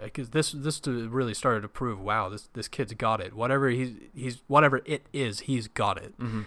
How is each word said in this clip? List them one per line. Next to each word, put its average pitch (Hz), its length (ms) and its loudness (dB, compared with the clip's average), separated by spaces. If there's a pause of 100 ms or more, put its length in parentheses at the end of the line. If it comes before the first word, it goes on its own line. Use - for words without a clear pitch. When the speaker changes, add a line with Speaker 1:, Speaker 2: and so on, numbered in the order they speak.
Speaker 1:
Uh, 107 100 -10
'cause 123 180 -8
this, 156 220 2
this 147 280 -4
to, 120 280 -2
really 120 260 0
started 117 280 2
to 107 60 -8
prove, 117 320 -4
wow, 104 280 0
this, 104 260 -12
this 117 140 -8
kid's 120 260 -4
got 110 260 0
it. 90 140 -8
Whatever 131 360 2
he's, 123 220 0 (220)
he's, 123 320 -8
whatever 139 400 8
it 151 260 -4
is, 123 280 -2
he's 123 280 -2
got 101 300 0
it. - 200 -12
Speaker 2:
Mm-hmm. 113 280 -4